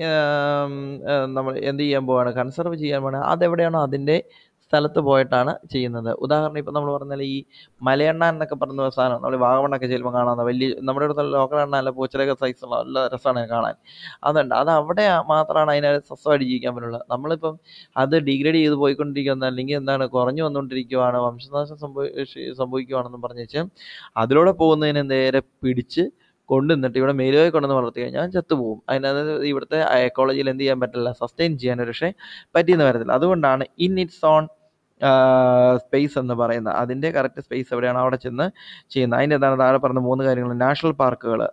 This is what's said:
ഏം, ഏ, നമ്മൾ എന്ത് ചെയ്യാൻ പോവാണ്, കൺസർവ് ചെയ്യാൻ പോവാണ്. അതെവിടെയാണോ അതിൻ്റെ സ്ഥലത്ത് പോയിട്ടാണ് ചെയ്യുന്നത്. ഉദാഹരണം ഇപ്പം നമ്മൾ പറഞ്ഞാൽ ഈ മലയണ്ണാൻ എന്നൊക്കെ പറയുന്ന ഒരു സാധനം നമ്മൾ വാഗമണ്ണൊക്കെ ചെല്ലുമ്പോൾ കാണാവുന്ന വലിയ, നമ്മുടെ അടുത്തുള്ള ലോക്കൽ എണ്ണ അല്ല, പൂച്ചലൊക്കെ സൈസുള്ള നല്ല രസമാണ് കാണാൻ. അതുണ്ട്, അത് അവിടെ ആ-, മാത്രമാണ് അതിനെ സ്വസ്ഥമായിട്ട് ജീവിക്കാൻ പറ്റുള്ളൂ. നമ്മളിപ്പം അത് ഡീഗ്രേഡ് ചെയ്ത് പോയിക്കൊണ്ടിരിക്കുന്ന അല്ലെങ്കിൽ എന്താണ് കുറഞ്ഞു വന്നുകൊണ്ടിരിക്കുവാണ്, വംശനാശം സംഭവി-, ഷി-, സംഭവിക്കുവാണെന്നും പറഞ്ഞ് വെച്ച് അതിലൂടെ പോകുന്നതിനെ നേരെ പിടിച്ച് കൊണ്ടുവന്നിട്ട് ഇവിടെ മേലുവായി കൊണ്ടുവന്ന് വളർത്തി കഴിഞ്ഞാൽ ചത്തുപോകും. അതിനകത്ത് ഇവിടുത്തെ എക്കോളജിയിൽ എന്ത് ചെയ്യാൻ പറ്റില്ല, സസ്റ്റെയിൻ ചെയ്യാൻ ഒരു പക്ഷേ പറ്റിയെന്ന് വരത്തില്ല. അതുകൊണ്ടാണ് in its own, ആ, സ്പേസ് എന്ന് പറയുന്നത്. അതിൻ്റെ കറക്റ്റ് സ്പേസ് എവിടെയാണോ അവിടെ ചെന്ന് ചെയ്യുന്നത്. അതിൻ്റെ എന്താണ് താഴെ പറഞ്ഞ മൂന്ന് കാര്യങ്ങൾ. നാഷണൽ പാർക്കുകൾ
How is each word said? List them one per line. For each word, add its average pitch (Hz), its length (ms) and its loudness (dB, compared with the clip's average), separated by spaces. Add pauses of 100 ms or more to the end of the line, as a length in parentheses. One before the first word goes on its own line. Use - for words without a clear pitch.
ഏം, 147 640 0 (380)
ഏ, - 20 2 (240)
നമ്മൾ 131 160 -4 (160)
എന്ത് 143 140 -2
ചെയ്യാൻ 139 260 0
പോവാണ്, 123 200 2 (120)
കൺസർവ് 170 420 -6
ചെയ്യാൻ 143 200 -2
പോവാണ്. 135 160 -4 (140)
അതെവിടെയാണോ 170 540 2
അതിൻ്റെ 139 300 0 (480)
സ്ഥലത്ത് 151 420 0
പോയിട്ടാണ് 131 440 4 (220)
ചെയ്യുന്നത്. 120 360 -4 (140)
ഉദാഹരണം 151 380 0
ഇപ്പം 143 140 -10
നമ്മൾ 147 200 -2
പറഞ്ഞാൽ 139 260 -8 (140)
ഈ - 20 -6 (500)
മലയണ്ണാൻ 160 460 2
എന്നൊക്കെ 156 280 -6
പറയുന്ന 135 260 -4
ഒരു 127 100 -4
സാധനം 127 260 0
നമ്മൾ 131 220 -2
വാഗമണ്ണൊക്കെ 131 460 2
ചെല്ലുമ്പോൾ 123 260 -2
കാണാവുന്ന 120 320 0
വലിയ, 127 180 0 (200)
നമ്മുടെ 139 200 0
അടുത്തുള്ള 147 300 -2
ലോക്കൽ 135 260 0
എണ്ണ 143 180 -2
അല്ല, 131 160 -2
പൂച്ചലൊക്കെ 135 440 -2
സൈസുള്ള 127 400 -6
നല്ല 131 320 -2
രസമാണ് 123 400 -2
കാണാൻ. 113 220 -2 (540)
അതുണ്ട്, 143 320 2
അത് 151 180 2
അവിടെ 175 260 0 (100)
ആ-, 160 80 0 (100)
മാത്രമാണ് 156 420 2
അതിനെ 147 160 2 (180)
സ്വസ്ഥമായിട്ട് 143 400 0
ജീവിക്കാൻ 123 260 -4
പറ്റുള്ളൂ. 120 240 -8 (140)
നമ്മളിപ്പം 156 420 -4 (480)
അത് 139 120 2 (140)
ഡീഗ്രേഡ് 147 340 2
ചെയ്ത് 147 200 2
പോയിക്കൊണ്ടിരിക്കുന്ന 139 680 -2
അല്ലെങ്കിൽ 131 280 -4
എന്താണ് 135 260 -2 (100)
കുറഞ്ഞു 131 300 0
വന്നുകൊണ്ടിരിക്കുവാണ്, 127 800 -2
വംശനാശം 143 580 -8
സംഭവി-, 139 280 -8 (200)
ഷി-, 131 160 -12 (120)
സംഭവിക്കുവാണെന്നും 127 640 -6
പറഞ്ഞ് 120 220 -12
വെച്ച് 151 160 -4 (600)
അതിലൂടെ 156 380 6
പോകുന്നതിനെ 151 440 2 (100)
നേരെ 131 260 2 (220)
പിടിച്ച് 127 420 -2 (460)
കൊണ്ടുവന്നിട്ട് 135 500 2
ഇവിടെ 135 120 2 (100)
മേലുവായി 147 300 4
കൊണ്ടുവന്ന് 139 260 0
വളർത്തി 120 240 -4
കഴിഞ്ഞാൽ 131 320 -4
ചത്തുപോകും. 127 420 -2 (140)
അതിനകത്ത് 139 420 -2 (160)
ഇവിടുത്തെ 143 300 -2 (260)
എക്കോളജിയിൽ 135 480 0
എന്ത് 135 100 -4
ചെയ്യാൻ 135 200 0
പറ്റില്ല, 120 260 -4 (140)
സസ്റ്റെയിൻ 165 280 -2 (120)
ചെയ്യാൻ 123 200 -2
ഒരു 120 120 -4
പക്ഷേ 165 140 -2 (460)
പറ്റിയെന്ന് 165 320 4
വരത്തില്ല. 120 320 2
അതുകൊണ്ടാണ് 147 460 2 (220)
in 190 60 0 (120)
its 170 120 -12 (140)
own, 156 140 4 (640)
ആ, - 20 6 (720)
സ്പേസ് 143 380 0
എന്ന് 123 200 -4
പറയുന്നത്. 117 400 0
അതിൻ്റെ 131 360 -4
കറക്റ്റ് 135 280 -2
സ്പേസ് 123 300 -6
എവിടെയാണോ 123 280 0
അവിടെ 127 200 0
ചെന്ന് 127 240 -4 (460)
ചെയ്യുന്നത്. 123 260 0
അതിൻ്റെ 147 200 2
എന്താണ് 135 220 2
താഴെ 131 240 6
പറഞ്ഞ 131 220 0
മൂന്ന് 131 200 0
കാര്യങ്ങൾ. 123 240 0 (140)
നാഷണൽ 147 360 0
പാർക്കുകൾ 120 380 0 (140)